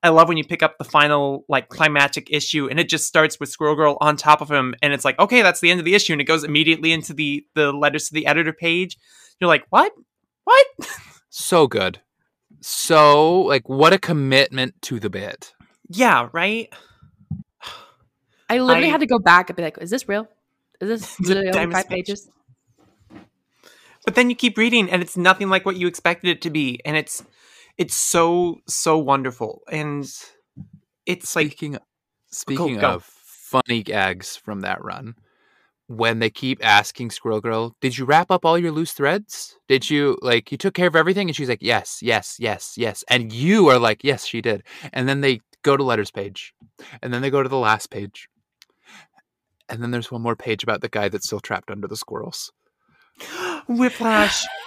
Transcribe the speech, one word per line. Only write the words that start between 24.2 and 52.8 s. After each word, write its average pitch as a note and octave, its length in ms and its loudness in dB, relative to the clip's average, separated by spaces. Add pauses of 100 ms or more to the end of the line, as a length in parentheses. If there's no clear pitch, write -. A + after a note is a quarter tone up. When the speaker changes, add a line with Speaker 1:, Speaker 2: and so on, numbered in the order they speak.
Speaker 1:
you A#3+ 60 -4
keep A#3 220 0
reading, A3+ 320 2
and F3+ 100 2
it's F3 160 -8
nothing F#3 320 2
like F#3+ 160 0
what F#3+ 120 -4
you F3+ 100 -2
expected F3 420 -4
it E3+ 140 -2
to E3 80 -6
be, C#3 340 -4
and D3+ 120 -4
it's, - 280 -8 (540)
it's - 160 -4
so, E3+ 720 0
so D#3+ 320 0
wonderful. C3 720 -2
And D3 340 -8 (1040)
it's F3+ 300 -6
like, D#3 160 -4
Speaker 2:
Speaking, D3 220 -12
Speaker 1:
Go, - 40 -10 (520)
Speaker 2:
speaking C#3 500 -6
Speaker 1:
go. C3+ 140 2
Speaker 2:
of F2+ 100 -12
funny - 800 -6
gags F#2+ 520 -4
from G2+ 260 -12
that F#2 220 -6
run, G#2+ 300 -14 (720)
when A#2 320 0
they A2+ 120 0
keep C3 340 -6
asking G#2+ 480 4
Squirrel A2 280 -4
Girl, A2+ 400 -4
"Did B2 160 -4
you C3 80 -8
wrap D#3 260 4
up F3+ 140 2
all E3 140 4
your E3+ 140 -2
loose D#3 200 -6
threads? - 640 -4 (120)
Did C3 200 2
you, C#3+ 320 2
like, A#2+ 300 0
you C#3 80 -8
took F#3+ 160 -4
care F3+ 140 2
of D#3+ 80 2
everything?" F3+ 320 2
And D3 80 -6
she's C#3 120 -6
like, A#2 140 -4
"Yes, G#2+ 400 -2
yes, A2 380 -2
yes, A2 360 -6
yes." A2+ 320 -6
And A#2 240 0
you E3 360 4
are B2+ 100 8
like, A2+ 240 0
"Yes, C3 240 -2
she A#2 140 -8
did." G#2+ 240 -4 (280)
And C3 160 -4
then C#3 120 -2
they C3 200 0 (220)
go C#3 140 4
to C#3 80 0
letters A2 260 0
page, G2 440 -12 (480)
and B2 120 -6
then B2 80 -4
they C3+ 80 -2
go C#3 120 2
to C3 60 -4
the C3+ 100 -2
last A2 320 0
page, G2+ 380 -14 (1400)
and A#2 140 -12
then A#2+ 100 -6
there's A#2 180 -6
one A#2 120 -10
more A#2 120 -2
page A2 300 -6
about A2 160 -2
the - 80 -6
guy G2+ 200 -2
that's G2 180 -6
still G#2 140 -8
trapped - 300 -10
under G2+ 160 -10
the G2+ 100 -12
squirrels. - 540 -12 (680)